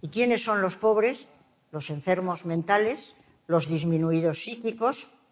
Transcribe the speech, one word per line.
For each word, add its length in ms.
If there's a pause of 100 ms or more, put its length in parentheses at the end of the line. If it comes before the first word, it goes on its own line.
¿Y 60
quiénes 360
son 160
los 160
pobres? 520 (440)
Los 160
enfermos 560
mentales, 720 (300)
los 220
disminuidos 760
psíquicos 680 (200)